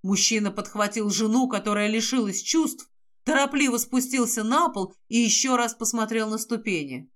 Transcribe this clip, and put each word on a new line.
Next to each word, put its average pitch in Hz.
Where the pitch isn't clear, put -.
Мужчина 202
подхватил 208
жену, 220
которая 208
лишилась 220
чувств, -
торопливо 277
спустился 254
на 302
пол 202
и 226
еще 240
раз 233
посмотрел 220
на 214
ступени. 170